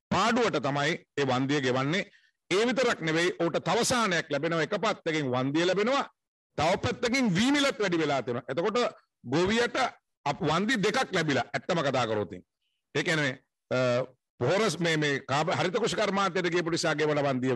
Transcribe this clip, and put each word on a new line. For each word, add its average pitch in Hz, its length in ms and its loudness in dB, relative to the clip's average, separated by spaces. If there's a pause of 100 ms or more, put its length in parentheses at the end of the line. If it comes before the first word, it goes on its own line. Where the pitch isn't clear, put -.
(100)
පාඩුවට 214 520 2
තමයි 143 300 0 (240)
ඒ 143 100 0
වන්දිය 131 340 2
ගෙවන්නේ. 135 420 0 (480)
ඒ 190 160 2
විතරක් 247 340 0
නෙවෙයි, 160 380 2
ඔහුට 170 260 0
තව 185 200 0
සාහනයක් 208 460 0
ලැබෙනවා. 160 320 0
එක 151 180 -2
පැත්තකින් 160 500 -2
වන්දිය 139 360 0
ලැබෙනවා, 214 380 0 (540)
තව 156 120 2 (120)
පැත්තකින් 233 520 0
වී 226 180 2
මිලත් 277 280 2
වැඩි 180 180 0
වෙලා 143 240 0
තියෙනවා. 120 260 -4
එතකොට 180 300 -2 (460)
ගොවියට 190 520 0 (500)
අප 143 140 -2
වන්දි 185 420 0
දෙකක් 214 300 0
ලැබිලා, 151 400 0
ඇත්තම 170 280 -4
කතා 131 260 0
කරොත් 104 220 -2
ඉතින්. 90 140 -16 (520)
ඒ 156 80 -2
කියන්නේ, 151 300 0 (380)
අ, 123 80 0 (580)
පොහොරස් 170 420 0
මේ, 165 180 0
මේ 147 240 0
කාබ-, 156 340 -2
හරිත 160 200 -2
කෘෂිකර්මාන්තයට 196 760 0
ගියපු 170 200 0
නිසා 160 240 0
ගෙවන 151 280 0
වන්දිය 131 340 0